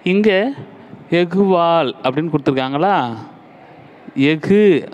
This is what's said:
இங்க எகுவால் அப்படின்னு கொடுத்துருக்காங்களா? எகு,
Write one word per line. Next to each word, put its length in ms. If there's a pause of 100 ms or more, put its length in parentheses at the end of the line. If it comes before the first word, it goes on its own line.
இங்க 480 (580)
எகுவால் 840 (100)
அப்படின்னு 300
கொடுத்துருக்காங்களா? 800 (1040)
எகு, 800